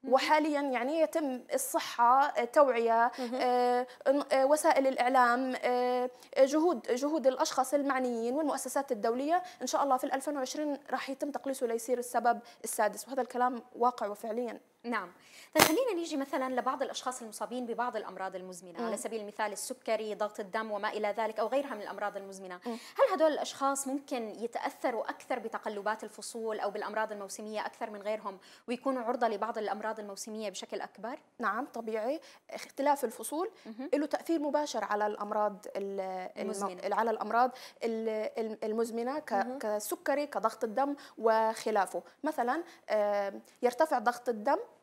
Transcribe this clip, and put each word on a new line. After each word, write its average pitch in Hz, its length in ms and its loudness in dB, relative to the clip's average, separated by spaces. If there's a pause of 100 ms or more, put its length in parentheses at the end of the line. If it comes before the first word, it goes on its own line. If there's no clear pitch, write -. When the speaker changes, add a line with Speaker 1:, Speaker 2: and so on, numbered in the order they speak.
Speaker 1:
مهم. 247 100 2
Speaker 2:
وحاليًا 302 480 4
يعني 269 380 0
يتم 294 420 0 (120)
الصحة، 269 720 4
آه، 247 180 0
توعية، 233 760 4
Speaker 1:
مهم. 247 100 -4 (120)
Speaker 2:
آه، 247 460 4 (200)
إن-، 277 160 4 (100)
آه، 269 120 6
وسائل 302 420 6
الإعلام، 254 760 6
آه، 247 460 2 (280)
جهود، 285 440 6
جهود 262 460 2
الأشخاص 262 460 2
المعنيين 254 600 2
والمؤسسات 277 580 0
الدولية. 254 520 0 (180)
إن 254 60 -4
شاء 294 160 2
الله 269 140 4
في 262 60 -2
الألفين 285 340 -2
وعشرين 285 400 -2 (140)
راح - 180 -4
يتم 285 220 -4
تقليصه 269 360 -4
ليصير 233 300 0
السبب 240 420 2 (240)
السادس، 208 440 0
وهذا 262 140 -4
الكلام 247 400 0 (140)
واقع 240 320 2
وفعليًا. 220 520 -6 (240)
Speaker 1:
نعم. 208 280 -4 (440)
طيب 311 80 10
خلينا 466 300 4
نيجي 330 240 -4
مثلًا 269 420 -2
لبعض 262 240 -2
الأشخاص 254 380 -6
المصابين 226 440 -8
ببعض 233 300 -4
الأمراض 190 400 -8
المزمنة، 180 440 -12
Speaker 2:
مم. 233 80 -4
Speaker 1:
على 208 100 -4
سبيل 220 240 -8
المثال 208 300 -6
السكري، 220 640 -6
ضغط 208 240 -4
الدم 220 320 -6
وما 208 180 -4
إلى 214 180 -2 (100)
ذلك 220 220 -4
أو 220 80 0
غيرها 269 280 -2
من 208 60 -10
الأمراض 202 360 -6
المزمنة. 190 480 -12
Speaker 2:
مم. 240 80 -4
Speaker 1:
هل 427 400 2
هدول 311 180 4
الأشخاص 277 560 -2
ممكن 262 420 -4
يتأثروا - 800 -4
أكثر 277 300 -6
بتقلبات 214 640 -4
الفصول 220 560 -8
أو 202 120 -2
بالأمراض 214 400 -4
الموسمية 208 540 -8
أكثر - 240 -8
من 208 120 -12
غيرهم 202 360 -6 (300)
ويكونوا 254 360 -2
عرضة 240 240 0
لبعض 226 300 -2
الأمراض 214 420 -4
الموسمية 208 500 -8
بشكل 196 320 -10
أكبر؟ 220 380 -10 (200)
Speaker 2:
نعم، 226 340 0
طبيعي. 226 480 -4 (280)
اختلاف 285 560 0
الفصول 294 460 -4 (140)
Speaker 1:
مهم. 233 280 -12
Speaker 2:
له 302 120 2
تأثير 330 340 0
مباشر 285 440 0
على 208 240 0
الأمراض 208 580 -2 (100)
ال-، 196 240 -4
الم-، 185 300 -6 (120)
Speaker 1:
المزمنة. 196 540 -4
Speaker 2:
على 226 160 2
الأمراض 220 400 2 (320)
ال-، 220 460 -2 (100)
الم-، 220 240 -4
المزمنة 233 560 -2
ك-، - 140 -8
Speaker 1:
مهم. 240 260 0
Speaker 2:
كسكري، 277 680 -2
كضغط 220 360 -2
الدم 262 320 0 (220)
وخلافه. 220 840 2 (200)
مثلًا، 294 400 0 (260)
آه، 202 440 2 (280)
يرتفع 240 380 2
ضغط 240 300 0
الدم 240 280 2 (260)